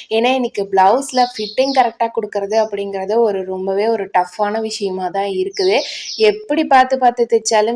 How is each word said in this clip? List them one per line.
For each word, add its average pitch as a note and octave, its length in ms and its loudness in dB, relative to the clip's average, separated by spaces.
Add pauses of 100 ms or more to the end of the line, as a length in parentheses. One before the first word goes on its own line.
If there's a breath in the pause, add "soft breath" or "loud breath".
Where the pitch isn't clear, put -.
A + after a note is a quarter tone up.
ஏன்னா, A#3 260 2
இன்னைக்கு A#3 380 -4
பிளவுஸ்ல G#3+ 440 4
ஃபிட்டிங் B3 580 0
கரெக்டா A#3 340 0
கொடுக்கறது G#3 580 -2
அப்படிங்கிறது G3 500 -4
ஒரு G3+ 280 2
ரொம்பவே F#3+ 440 -2
ஒரு G3+ 300 -2
டஃப்பான G#3 420 -2
விஷயமா F#3+ 480 -6
தான் G3 180 -4
இருக்குது. G3 540 0 (360 loud breath)
எப்படி A3 480 2
பார்த்து C4 340 4
பார்த்து A#3+ 320 2
தைச்சாலும் A3 460 2